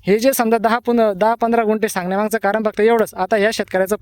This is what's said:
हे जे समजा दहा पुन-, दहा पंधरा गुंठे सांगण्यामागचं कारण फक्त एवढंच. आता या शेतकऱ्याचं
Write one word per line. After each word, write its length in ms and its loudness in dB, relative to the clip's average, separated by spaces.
हे 120 2
जे 140 2
समजा 240 0
दहा 220 0
पुन-, 340 0
दहा 220 0
पंधरा 280 0
गुंठे 260 0
सांगण्यामागचं 480 -4
कारण 260 -2
फक्त 180 -2
एवढंच. 320 2
आता 240 -2
या 160 2
शेतकऱ्याचं 480 -2